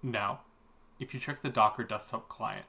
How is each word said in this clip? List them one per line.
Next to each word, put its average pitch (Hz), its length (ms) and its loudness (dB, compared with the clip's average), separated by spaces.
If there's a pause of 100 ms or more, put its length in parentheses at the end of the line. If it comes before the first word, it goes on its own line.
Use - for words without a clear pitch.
Now, 113 380 0 (580)
if - 140 -8
you 131 80 -6
check 143 200 -6
the 143 80 -2
Docker 113 360 6
desktop 107 420 -6
client 104 420 -6